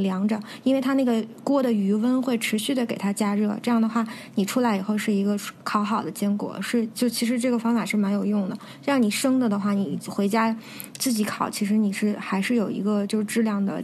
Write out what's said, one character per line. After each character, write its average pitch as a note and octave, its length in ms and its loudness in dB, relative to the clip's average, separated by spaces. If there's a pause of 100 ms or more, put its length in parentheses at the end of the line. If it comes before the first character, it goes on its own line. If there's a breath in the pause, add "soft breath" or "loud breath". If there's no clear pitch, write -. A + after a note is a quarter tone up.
凉 F#3+ 240 0
着， G#3+ 120 0 (220 loud breath)
因 C4 140 2
为 C4+ 40 2
它 C4+ 140 0
那 C4+ 100 2
个 A#3+ 160 2 (240)
锅 C#4 200 2
的 A#3 100 2
余 G3+ 220 2
温 B3 260 2
会 B3 160 0
持 A3 220 -2
续 C4 160 -2
的 B3 100 0
给 - 100 -6
它 G3+ 160 -2
加 G3+ 220 0
热， G#3 300 0
这 A#3+ 80 0
样 A#3 100 4
的 A3+ 80 2
话 A3+ 160 0 (300 loud breath)
你 F#3+ 100 2
出 - 140 0
来 A#3 180 2
以 - 20 0
后 G#3 160 0
是 G#3 160 0
一 G3 120 2
个 G#3 120 2 (280)
烤 G#3 200 0
好 G#3 200 0
的 D#3 80 -6
坚 G3+ 260 0
果， G3 240 -6
是， A3+ 320 0
就 B3 160 2
其 A#3 160 -2
实 A#3+ 140 2
这 B3+ 100 0
个 A#3+ 80 2
方 A3+ 160 0
法 A3 100 2
是 G#3 140 -2
蛮 G3+ 160 2
有 G3+ 100 0
用 G3+ 240 0
的， - 80 -6 (280 loud breath)
这 - 80 0
样 C4+ 100 4
你 G#3+ 80 4
生 C4 300 2
的 A#3+ 100 2
的 G3+ 80 2
话， G3+ 160 0
你 G3 320 0
回 G3+ 240 0
家 A3+ 260 2 (400 loud breath)
自 - 160 -2
己 G#3+ 120 2
烤， - 260 -2
其 - 160 -2
实 G3+ 100 2
你 G#3 160 4
是， G#3 280 0
还 - 200 -2
是 G3 140 0
有 A3+ 160 2
一 F#3+ 140 -4
个 G3+ 240 0
就 G#3+ 100 -2
是 G#3+ 80 0
质 A3 160 0
量 G3+ 240 0
的 E3 180 -4